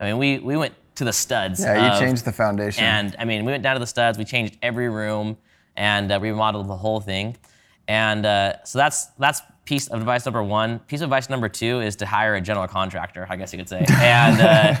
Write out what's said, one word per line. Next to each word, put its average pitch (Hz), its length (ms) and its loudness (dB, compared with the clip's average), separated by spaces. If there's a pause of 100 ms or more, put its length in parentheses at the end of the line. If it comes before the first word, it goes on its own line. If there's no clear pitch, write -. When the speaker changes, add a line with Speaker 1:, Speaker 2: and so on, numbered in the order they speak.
Speaker 1:
I 104 60 -6
mean, 107 120 -2
we, 139 200 0
we 139 180 -4
went 151 180 -4 (220)
to 143 80 -4
the 117 80 -2
studs 95 480 -2
Speaker 2:
Yeah, 107 260 2
you 104 60 4
Speaker 1:
of 101 60 2
Speaker 2:
changed 123 260 0
the 113 80 -4
foundation. 104 520 -2
Speaker 1:
And, 104 340 0
I 117 60 -6
mean, 110 200 -2
we 127 80 -2
went 139 100 -4
down 131 140 0
to 127 40 -4
the 120 60 -6
studs, 117 320 0
we 110 60 -6
changed 113 380 -4
every 120 260 -2
room, 107 480 -4 (400)
and, 101 340 0
uh, 101 100 2
remodeled 107 480 -2
the 98 80 -6
whole 107 240 -2
thing. 101 360 -4 (500)
And, 107 400 0
uh, 98 380 2
so - 140 -6
that's, 147 280 0 (120)
that's 143 220 0 (240)
piece 139 240 -2
of 113 120 -6
advice 120 260 -2
number 117 160 -2
one. 110 380 -2
Piece 147 200 -10
of 170 40 -4
advice 135 260 0
number 123 180 -2
two 120 320 -2
is 107 160 -4
to 101 100 -6
hire 107 280 0
a 98 60 -2
general 95 260 -2
contractor, 92 640 -6
I 92 60 -8
guess 92 160 -10
you 87 60 -10
could 90 100 -12
say. 92 200 -2
And, 120 520 6
uh, 107 400 8